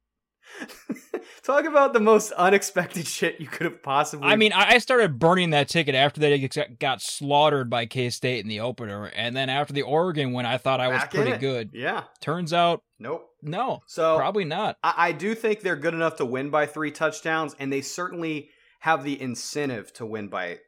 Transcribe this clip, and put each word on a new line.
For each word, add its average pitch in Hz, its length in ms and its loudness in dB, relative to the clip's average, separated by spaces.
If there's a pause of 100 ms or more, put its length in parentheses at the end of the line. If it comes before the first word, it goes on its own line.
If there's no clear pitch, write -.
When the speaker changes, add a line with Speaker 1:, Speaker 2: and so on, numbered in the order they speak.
(1400)
Speaker 1:
Talk 285 220 2
about 277 280 4
the 233 60 4
most 214 340 6
unexpected 180 760 2
shit - 340 -2
you 143 60 -12
could - 180 -6
have - 160 -6
possibly 147 460 0
Speaker 2:
I 202 80 6
mean, 214 180 4
I, 202 200 6
I 247 40 10
started 220 400 2
burning 170 340 4
that 143 180 4
ticket 135 260 0
after 139 260 2
they 143 260 4
g-, 147 140 -4 (180)
got 135 220 -2
slaughtered 143 680 2
by 117 180 -2
K-State 123 560 -4
in 101 40 -10
the 110 120 -6
opener, 107 480 -8
and 117 280 -6
then 135 140 -2
after 143 240 -2
the 139 80 0
Oregon 147 520 0
win, 123 120 -2
I 123 140 0
thought 131 200 0
I 127 100 0
was 127 120 2
Speaker 1:
Back 135 140 -4
in 156 60 2
Speaker 2:
pretty 175 140 0
Speaker 1:
it. - 40 -6
Speaker 2:
good. 123 340 -4
Speaker 1:
Yeah. 143 300 -6 (160)
Speaker 2:
Turns 165 340 -4
out, 170 300 2 (160)
Speaker 1:
Nope. 139 280 -10 (140)
Speaker 2:
no, 175 460 -6
Speaker 1:
So, 160 300 2
Speaker 2:
probably 185 280 0
not. 170 380 -4
Speaker 1:
I, 160 140 2
I 170 160 4
do 180 200 -4
think 214 280 -2
they're 180 140 -2
good 160 200 -2
enough 165 220 0
to 147 80 -2
win 131 260 -4
by 147 160 2
three 147 240 -6
touchdowns, 156 680 -4
and 139 160 -6
they 139 80 -2
certainly 165 680 -8 (300)
have 156 240 2
the 139 160 -4
incentive 127 720 -6
to 117 120 -12
win 107 220 -8
by 90 400 -6